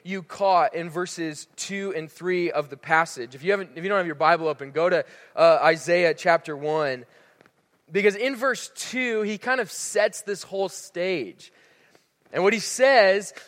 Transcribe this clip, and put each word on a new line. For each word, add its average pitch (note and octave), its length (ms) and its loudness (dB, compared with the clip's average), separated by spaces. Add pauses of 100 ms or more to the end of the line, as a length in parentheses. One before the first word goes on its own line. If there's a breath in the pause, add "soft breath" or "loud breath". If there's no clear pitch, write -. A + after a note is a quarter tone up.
you F#3+ 180 -8
caught F3+ 540 2
in E3+ 160 -6
verses E3 640 -8
two G3 420 -8
and D#3 140 -10
three F3 400 -2
of C#3+ 180 -4
the C3+ 80 -14
passage. D3+ 560 -2
If C#3 100 -18
you F3+ 100 -2
haven't, F#3+ 200 -4
if D#3+ 80 -14
you F#3+ 80 -4
don't G3+ 80 0
have F3+ 80 0
your D#3+ 80 -6
Bible D#3+ 340 2
open, C#3 220 -6
go D#3 180 0
to, E3+ 160 2 (320 loud breath)
uh, D#3+ 280 6
Isaiah E3 500 2
chapter E3 420 0
one. C#3+ 520 -2 (840 soft breath)
Because G3 240 4
in B3+ 200 -2
verse A#3+ 400 -4
two, A#3 480 -4
he G#3 160 -4
kind B3+ 200 -2
of G#3 120 -6
sets - 500 -2
this G3+ 220 -8
whole G3 260 -4
stage. E3+ 840 -6 (840 soft breath)
And E3+ 100 0
what G3+ 80 4
he A3+ 80 0
says G#3+ 720 4 (140 loud breath)